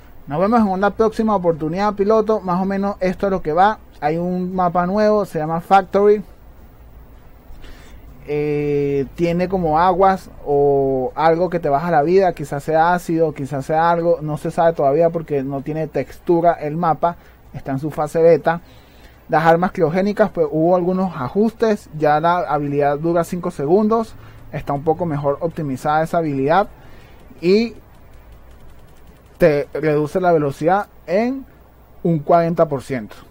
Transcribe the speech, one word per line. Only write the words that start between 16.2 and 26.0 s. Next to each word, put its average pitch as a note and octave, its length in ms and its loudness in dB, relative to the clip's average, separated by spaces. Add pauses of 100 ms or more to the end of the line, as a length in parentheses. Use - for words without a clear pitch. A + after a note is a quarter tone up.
el D3+ 240 -6
mapa, E3+ 400 -2 (380)
está - 180 -10
en C3+ 60 -4
su D3 120 -6
fase D3+ 300 -4
beta. E3 400 4 (720)
Las D#3+ 160 2
armas F3 260 4
criogénicas, F#3+ 560 0
pues E3 220 0
hubo D#3+ 260 2
algunos F3+ 400 -2
ajustes, G#3+ 800 -2
ya D3+ 240 2
la D#3 200 2
habilidad C#3+ 580 -2
dura E3+ 260 0
cinco F3 260 -6
segundos, G#3+ 600 0 (400)
está C#3+ 220 -6
un C#3 100 -6
poco E3 220 0
mejor C#3+ 340 -2
optimizada D#3 640 -4